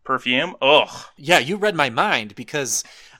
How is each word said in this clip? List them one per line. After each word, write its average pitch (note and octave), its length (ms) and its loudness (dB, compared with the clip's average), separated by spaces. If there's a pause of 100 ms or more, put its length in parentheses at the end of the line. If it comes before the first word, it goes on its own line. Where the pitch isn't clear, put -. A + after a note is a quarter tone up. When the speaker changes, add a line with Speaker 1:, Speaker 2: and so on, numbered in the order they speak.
Speaker 1:
perfume. C3 580 -2
Ugh. C3+ 280 4 (280)
Speaker 2:
Yeah, D#3 220 2
you D3+ 180 -4
read G3+ 180 0
my C#3+ 140 2
mind, B2 460 -2
because B2+ 480 -6 (360)